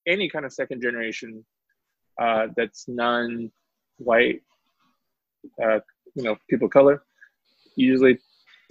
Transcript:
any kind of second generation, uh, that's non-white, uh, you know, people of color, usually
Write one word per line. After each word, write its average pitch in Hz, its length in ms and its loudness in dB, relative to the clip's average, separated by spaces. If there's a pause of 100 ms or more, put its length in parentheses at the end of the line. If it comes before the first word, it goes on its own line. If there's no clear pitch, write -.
any 185 220 -2
kind 147 160 -8
of 127 80 -14
second 127 280 -8
generation, 113 640 -8 (760)
uh, 113 360 0
that's - 320 -6
non-white, 120 1500 -2 (1200)
uh, 110 160 0 (360)
you 135 80 -8
know, 110 140 -2 (120)
people 117 180 0
of - 40 -10
color, 139 320 6 (720)
usually 131 420 4 (540)